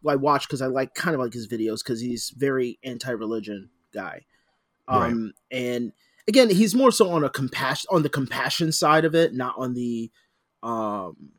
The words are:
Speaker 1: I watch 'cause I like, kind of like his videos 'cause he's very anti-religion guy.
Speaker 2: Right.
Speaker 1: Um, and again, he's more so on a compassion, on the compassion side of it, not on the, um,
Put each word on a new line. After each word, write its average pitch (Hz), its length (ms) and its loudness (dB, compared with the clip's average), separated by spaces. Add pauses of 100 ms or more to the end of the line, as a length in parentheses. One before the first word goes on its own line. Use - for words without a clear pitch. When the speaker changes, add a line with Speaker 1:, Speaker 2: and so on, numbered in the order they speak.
Speaker 1:
I 147 80 4
watch 139 340 2
'cause 135 140 -4
I 131 40 0
like, 131 280 -2
kind 175 180 0
of 135 80 0
like 120 120 -4
his 117 140 -8
videos 110 360 -2
'cause 117 180 -4
he's 120 340 -6
very 131 480 0
anti-religion 110 840 -6 (240)
guy. 95 320 -10 (640)
Speaker 2:
Right. 127 220 2
Speaker 1:
Um, 113 220 -4 (180)
and 123 400 -4 (360)
again, 240 220 8
he's 190 240 6
more 254 180 6
so 190 200 -4
on 165 120 2
a 135 60 0
compassion, 135 640 -4
on 180 100 4
the 147 80 0
compassion 135 640 -2
side 156 340 4
of 156 80 0
it, 165 220 2
not 127 220 -4
on 127 180 -4
the, 117 360 -4 (520)
um, 101 760 -6